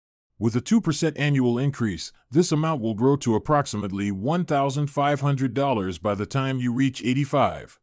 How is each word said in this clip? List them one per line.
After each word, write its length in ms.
With 160
a 60
two 220
percent 360
annual 380
increase, 560
this 220
amount 300
will 100
grow 240
to 180
approximately 760
one 340
thousand 440
five 340
hundred 320
dollars 420
by 180
the 120
time 320
you 160
reach 280
eighty-five. 800